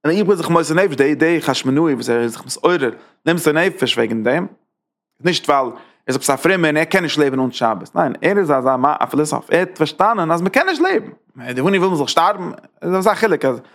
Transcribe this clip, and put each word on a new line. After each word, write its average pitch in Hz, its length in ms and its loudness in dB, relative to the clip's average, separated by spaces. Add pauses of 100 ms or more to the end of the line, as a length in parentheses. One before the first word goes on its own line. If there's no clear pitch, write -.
Und 151 80 2
ich 202 140 2
muss 190 120 4
sich 165 120 -6
mal 165 140 2
so 151 100 -2
nefesh, 180 220 2
die 139 80 2
Idee, 151 360 2
Chashmenui, 139 580 0
wo 117 40 -8
sie 117 280 0
sich - 140 -12
muss - 200 -12
eurer, 147 300 0 (300)
nimmst 165 220 0
du 151 80 4
nefesh 170 440 0
wegen 113 260 -2
dem? 160 260 0 (720)
Nicht, 170 280 -2
weil, 135 260 2 (320)
es 131 100 -2
ist 131 140 -2
ein 135 80 2
Fremder, 175 320 2
und 147 60 0
er 160 100 2
kann 180 180 0
nicht 143 140 -4
leben 135 220 0
und 127 160 -4
Shabbos. 110 380 -2
Nein, 160 280 -2
er 196 160 2
ist 180 120 0
also 135 200 2
ein 127 100 0
Ma-, 139 160 2
ein - 140 -4
Philosoph. 151 400 -2
Er 175 140 2
hat 180 140 -8
verstanden, 185 520 0
also 170 140 0
man 190 80 -2
kann 294 160 0
nicht 320 140 -2
leben. 381 340 -2 (200)
Der 131 280 -6
Huni 190 180 2
will 185 140 2
sich 143 140 -2
sterben, 180 460 0 (240)
das 185 260 -2
ist - 20 6
auch 202 80 2
chillig, 180 280 0
also, 127 180 -2 (140)